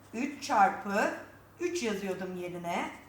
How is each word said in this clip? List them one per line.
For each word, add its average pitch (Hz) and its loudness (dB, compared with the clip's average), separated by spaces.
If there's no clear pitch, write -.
üç 285 -4
çarpı 208 4
üç 339 -2
yazıyordum 190 -2
yerine. 175 -4